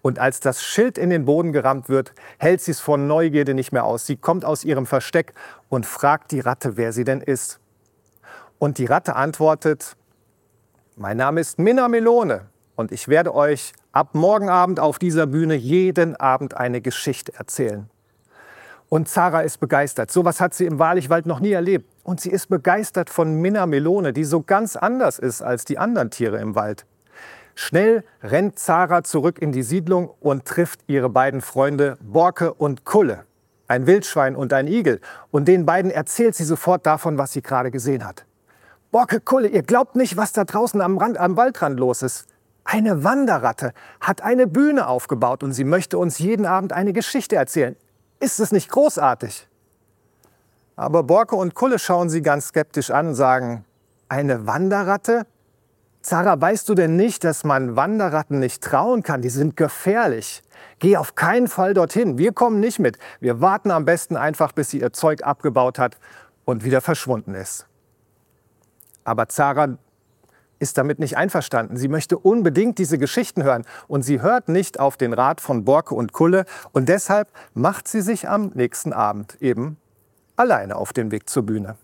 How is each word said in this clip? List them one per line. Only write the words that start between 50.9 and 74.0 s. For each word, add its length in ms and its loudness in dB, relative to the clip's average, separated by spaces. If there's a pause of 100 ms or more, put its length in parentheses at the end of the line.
Borke 340 2
und 180 -2
Kulle 240 0
schauen 320 0
sie 100 -2
ganz 280 0
skeptisch 420 -2
an 180 0
und 60 -4
sagen: 500 0 (440)
"Eine 380 -2
Wanderratte? 800 0 (760)
Zara, 360 2
weißt 300 0
du 60 2
denn 220 4
nicht, 280 0
dass 200 -2
man 320 0
Wanderratten 600 0
nicht 240 -2
trauen 400 2
kann? 200 -4
Die 80 -2
sind 260 -2
gefährlich. 840 -2 (380)
Geh 180 4
auf 160 -6
keinen 340 2
Fall 240 0
dorthin. 460 0
Wir 140 2
kommen 280 2
nicht 180 0
mit. 200 0 (220)
Wir 200 -2
warten 300 2
am 140 0
besten 320 0
einfach, 360 0
bis 180 -4
sie 100 -4
ihr 120 -2
Zeug 300 0
abgebaut 560 0
hat 180 -2 (480)
und 180 -4
wieder 200 2
verschwunden 520 -4
ist." 320 -12 (1400)
Aber 260 -2
Zara 500 0 (800)
ist 180 -4
damit 220 0
nicht 180 -4
einverstanden. 600 -2
Sie 100 -4
möchte 300 -2
unbedingt 580 2
diese 220 0
Geschichten 440 -2
hören 220 2 (240)
und 140 -2